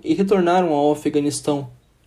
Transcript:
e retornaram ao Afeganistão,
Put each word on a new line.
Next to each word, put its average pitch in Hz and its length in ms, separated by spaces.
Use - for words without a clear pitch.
e 160 100
retornaram 180 600
ao 147 180
Afeganistão, 147 800